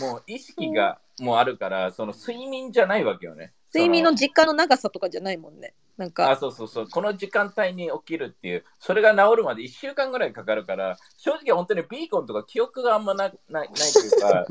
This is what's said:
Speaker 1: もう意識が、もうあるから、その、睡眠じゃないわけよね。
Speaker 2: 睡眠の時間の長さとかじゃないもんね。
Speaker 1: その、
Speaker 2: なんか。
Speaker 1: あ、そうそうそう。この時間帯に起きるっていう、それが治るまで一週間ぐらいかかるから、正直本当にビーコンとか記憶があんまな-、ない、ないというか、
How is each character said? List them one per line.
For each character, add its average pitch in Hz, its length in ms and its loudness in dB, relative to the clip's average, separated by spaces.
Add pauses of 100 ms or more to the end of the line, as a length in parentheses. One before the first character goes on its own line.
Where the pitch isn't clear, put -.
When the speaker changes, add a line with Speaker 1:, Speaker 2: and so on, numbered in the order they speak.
Speaker 1:
も 127 160 -4
う - 100 -16
意 226 120 -12
識 - 320 -10
が、 101 300 0 (180)
も 123 160 -2
う - 20 2
あ 117 80 6
る 131 120 -4
か 95 140 -6
ら、 95 220 -2
そ 113 120 -8
の、 107 80 -6
睡 240 340 -12
眠 262 260 -10
じ 240 80 4
ゃ 196 60 6
な 202 120 0
い 170 60 -2
わ 101 140 -2
け - 80 -16
よ 80 80 -16
ね。 80 180 -20 (220)
Speaker 2:
睡 339 140 4
眠 339 160 4
の 330 100 4
時 269 160 0
間 320 160 6
の 320 60 2
長 302 240 2
さ - 140 -4
と - 100 -14
か 190 80 -4
じ - 100 -10
ゃ - 20 -10
な 190 120 -6
い 175 60 -8
も 156 120 -20
ん 156 80 -20
ね。 - 160 -20 (220)
Speaker 1:
そ 196 60 -12
の、 185 40 -8
Speaker 2:
な - 20 -
ん - 40 -18
か。 151 180 2
Speaker 1:
あ、 135 60 2
そ 135 120 -4
う 123 40 -10
そ 117 120 -14
う 107 40 -10
そ 117 140 -6
う。 107 60 -14
こ - 120 -6
の 208 160 -2
時 196 140 -10
間 202 260 0
帯 190 160 0
に 175 180 -8
起 - 20 -6 (120)
き 160 140 -8
る 127 180 -10
っ - 40 -20
て 92 80 -10
い 90 80 -4
う、 - 80 -10 (140)
そ - 140 -2
れ 214 80 0
が 214 120 8
治 208 260 6
る 220 60 2
ま 135 100 -2
で 110 80 -10
一 123 120 -14
週 277 200 -12
間 269 180 -2
ぐ 254 60 -4
ら 196 80 -2
い 123 60 -6
か 104 120 -14
か 107 100 0
る 107 100 -4
か 95 120 -6
ら、 95 200 -4 (200)
正 277 200 -2
直 302 200 0
本 175 100 -2
当 214 80 -2
に 180 140 -2
ビ 302 180 -10
ー - 40 -14
コ 190 100 -2
ン 135 60 -6
と 113 80 -8
か 107 100 -6
記 - 160 -4
憶 254 220 -4
が 240 120 2
あ 214 40 2
ん 214 60 -8
ま 196 100 -2
な-、 196 180 -4 (160)
な 156 160 -6
い、 - 40 -10
な - 200 -2
い - 40 0
と 427 80 6
い 339 80 2
う - 120 4
か、 - 300 4